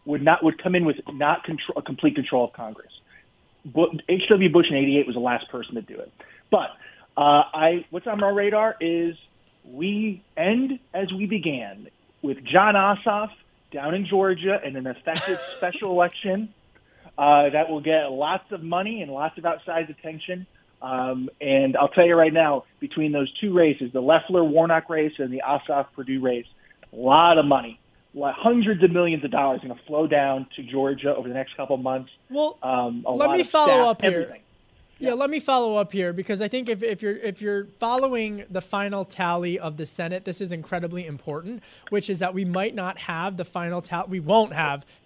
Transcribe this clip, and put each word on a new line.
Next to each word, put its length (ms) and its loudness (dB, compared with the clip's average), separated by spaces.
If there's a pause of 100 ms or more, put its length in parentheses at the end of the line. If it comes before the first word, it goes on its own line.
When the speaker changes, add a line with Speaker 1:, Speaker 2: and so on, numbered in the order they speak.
Speaker 1:
would 160 -2
not, 200 6
would 200 2
come 120 0
in 120 2
with 100 0 (160)
not 320 0
contro-, 320 -8
a 60 -6
complete 320 0
control 300 0
of 100 -6
Congress. 360 -14 (760)
Bu-, 320 2 (100)
H 220 2
W 200 6
Bush 200 6
in 60 0
eighty-eight 300 2
was 80 -6
the 60 -4
last 300 -2
person 240 -12
to 80 -8
do 160 -18
it. 120 -14 (400)
But, 200 2 (460)
uh, 260 6 (100)
I, 380 2
what's 160 -8
on 160 -2
our 100 2
radar 480 2
is 360 -2 (480)
we 580 -4 (140)
end 420 0 (160)
as 180 -4
we 140 -4
began 640 -6 (340)
with 220 -6
Jon 300 4
Ossoff 560 0 (400)
down 240 -4
in 120 -4
Georgia 580 0
and 120 -8
an 100 -8
effective 520 -6 (100)
Speaker 2:
<laughs> 80 -14
Speaker 1:
special 360 -4
election, 600 0 (640)
uh, 320 6
that 180 0
will 120 -4
get 300 0
lots 420 -4
of 100 -10
money 400 -4
and 100 -10
lots 260 -6
of 60 -16
outside 460 -4
attention. 560 -12 (360)
Um, 460 -4 (120)
and 360 2
I'll 120 4
tell 180 6
you 80 6
right 180 6
now, 320 2 (160)
between 320 -2
those 260 -2
two 140 -2
races, 400 4
the 80 -2
Loeffler-Warnock 880 2
race 300 -2
and 120 -4
the 160 -8
Ossoff-Perdue 760 -4
race, 260 -2 (460)
a 40 -18
lot 400 6
of 80 4
money, 340 0 (360)
li-, 200 -4
hundreds 480 2
of 80 6
millions 320 0
of 80 -6
dollars 300 0
gonna 260 -12
flow 200 0
down 400 0 (100)
to 60 -14
Georgia 520 -2
over 140 -6
the 60 -10
next 220 -8
couple 200 -2
of 60 -6
months. 280 -4 (200)
Speaker 3:
Well, 320 -2
Speaker 1:
Um, 440 -4
a 60 -2
Speaker 3:
let 160 2
Speaker 1:
lot 60 2
Speaker 3:
me 80 2
Speaker 1:
of 60 -2
Speaker 3:
follow 240 4
Speaker 1:
staff, 160 6
Speaker 3:
up 140 -2
here. 80 2 (120)
Speaker 1:
everything. 180 -12 (640)
Speaker 3:
Yeah, 120 0
let 160 -2
me 100 -4
follow 360 0
up 160 -2
here 200 -2
because 300 -6
I 60 -4
think 200 -6
if, 140 -4
if 180 -4
you're, 160 -4
if 240 -8
you're 280 -4 (100)
following 720 -2
the 100 -4
final 460 -6
tally 520 -2
of 200 -8
the 80 -8
Senate, 400 -8
this 160 -8
is 100 -8
incredibly 540 -8
important, 560 -10 (260)
which 220 -2
is 80 -2
that 160 -2
we 100 -2
might 300 -2
not 240 -8
have 400 -6
the 80 -6
final 340 -6
tally. 300 -8
We 100 -6
won't 320 4
have 320 -2 (220)